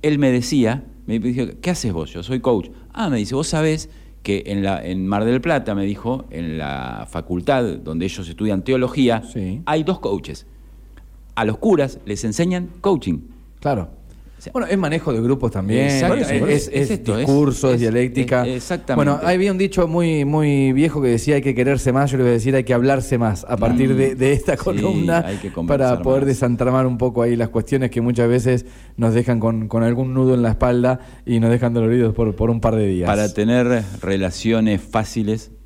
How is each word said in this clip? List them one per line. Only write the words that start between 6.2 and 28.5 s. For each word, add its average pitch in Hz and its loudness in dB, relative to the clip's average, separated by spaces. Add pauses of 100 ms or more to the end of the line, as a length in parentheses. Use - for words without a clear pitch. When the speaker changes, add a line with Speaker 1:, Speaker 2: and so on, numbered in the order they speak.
Speaker 1:
"en 80 -6
la 64 -8
facultad 90 -2
donde 82 -6
ellos 90 -8
estudian 95 -2
teología, 127 0 (100)
Speaker 2:
Sí. 98 -6
Speaker 1:
hay 156 -2
dos 180 -2
coaches. 85 -6 (880)
A 113 0
los 107 -2
curas 147 2
les 104 -6
enseñan 175 -2 (120)
coaching". 120 0 (420)
Speaker 2:
Claro. 131 -2 (480)
Speaker 1:
O - -20
sea, - -16
Speaker 2:
Bueno, 233 -2
es 196 0
manejo 165 -2
de 113 0
grupos 120 0
también, 107 0
Speaker 1:
Exacto, 139 2
Speaker 2:
es, 220 0
Speaker 1:
por - 0
eso, 147 0
Speaker 2:
es, - -12
Speaker 1:
es - -
Speaker 2:
es 131 0
Speaker 1:
esto, 113 -2
es, 135 0
Speaker 2:
discurso, 139 2
es 127 4
Speaker 1:
es, 117 2
Speaker 2:
dialéctica. 123 0
Speaker 1:
es, 127 -4
exactamente. 143 -2
Speaker 2:
Bueno, 143 0
había 185 2
un 185 -2
dicho 185 2
muy, 160 2
muy 143 2
viejo 151 2
que 131 2
decía, 120 2
"Hay 139 2
que 131 0
quererse 127 2
más", 135 2
yo 135 -2
le 127 4
voy 123 4
a 120 4
decir, 117 2
"Hay 131 2
que 127 0
hablarse 131 2
más", 110 -2
a 120 -2
partir 120 2
Speaker 1:
Mm. - 0
Speaker 2:
de, 135 2
de 127 2
esta - 0
Speaker 1:
Sí, - -8
Speaker 2:
columna, 170 0
Speaker 1:
hay - -6
que - -8
conversar 123 0
Speaker 2:
para 85 -4
poder 135 2
Speaker 1:
más. 139 0
Speaker 2:
desentramar 127 2
un 127 -2
poco 120 0
ahí 120 2
las 117 0
cuestiones 117 0
que 117 -2
muchas 120 2
veces 123 2 (320)